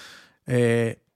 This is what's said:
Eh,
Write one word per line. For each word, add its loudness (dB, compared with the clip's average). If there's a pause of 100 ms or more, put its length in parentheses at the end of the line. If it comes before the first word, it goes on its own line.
(480)
Eh, 0 (140)